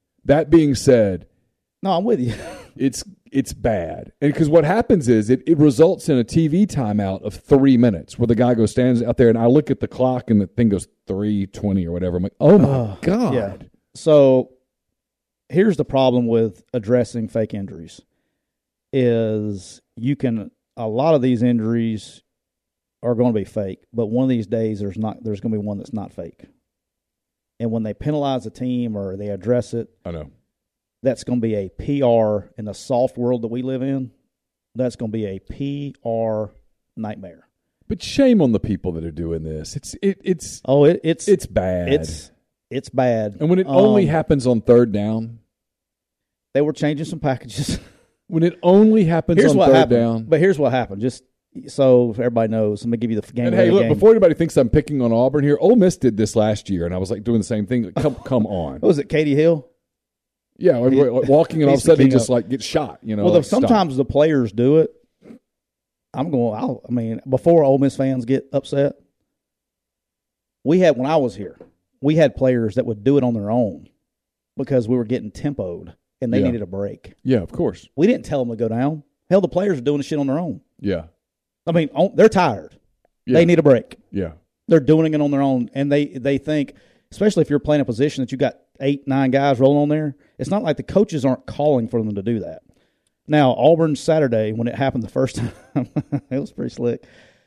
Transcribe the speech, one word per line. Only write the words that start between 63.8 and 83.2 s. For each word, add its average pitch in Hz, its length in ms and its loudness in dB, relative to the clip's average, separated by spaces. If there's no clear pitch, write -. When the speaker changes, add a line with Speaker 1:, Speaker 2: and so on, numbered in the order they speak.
Speaker 1:
stop. 131 120 -2
Speaker 2:
the - 20 -20
players 143 440 0
do 131 240 2
it. 156 160 2
I'm 135 180 -6
going, 120 260 -2
I'll, 117 300 -6
I 120 60 -8
mean, 113 340 -4
before 151 380 4
Ole 135 140 4
Miss 135 180 0
fans 131 260 -2
get 127 300 -2
upset, 139 400 -2
we 170 160 2
had, 156 180 4
when 131 120 -2
I 160 80 2
was 127 180 -2
here, 95 220 -14
we 151 140 2
had 156 200 4
players 120 400 0
that 127 100 -2
would 104 180 -8
do 139 140 4
it 127 60 2
on 120 100 -2
their 104 180 -6
own 107 380 -2
because 127 300 -2
we 127 80 0
were 120 100 -2
getting 107 260 -6
tempoed 90 640 -10
and 117 120 -4
they 104 60 0
Speaker 1:
Yeah. - 60 0
Speaker 2:
needed 120 160 -4
a 92 60 -10
break. 98 460 -10
Speaker 1:
Yeah, 123 160 0
of 85 120 -8
course. 120 440 -6
Speaker 2:
We 160 120 2
didn't - 180 -2
tell 151 200 -4
them 120 40 -8
to 113 60 -8
go 113 120 -4
down. 135 360 -4
Hell, 190 120 4
the 175 60 -2
players 180 300 -2
are 123 40 -8
doing 143 160 -2
the 139 60 -4
shit 151 160 -6
on 139 80 -2
their 135 120 -2
own. 147 220 -8
Speaker 1:
Yeah. 85 260 -4
Speaker 2:
I 165 60 -2
mean, 165 220 0
on, 175 220 0
they're 208 140 6
tired. 147 480 -2